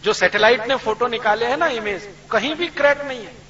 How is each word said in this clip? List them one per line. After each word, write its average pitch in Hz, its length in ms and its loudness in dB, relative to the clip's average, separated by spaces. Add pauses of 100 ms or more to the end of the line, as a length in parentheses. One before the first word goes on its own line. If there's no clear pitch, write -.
जो 208 80 2
सैटेलाइट 214 540 4
ने 262 100 0
फोटो 220 300 -2
निकाले 226 400 0
हैं 262 100 0
ना, 330 100 0
इमेज, 208 480 -6 (160)
कहीं 233 240 0
भी 339 120 -4
क्रैक 285 340 0
नहीं 254 240 -10
है। - 260 -20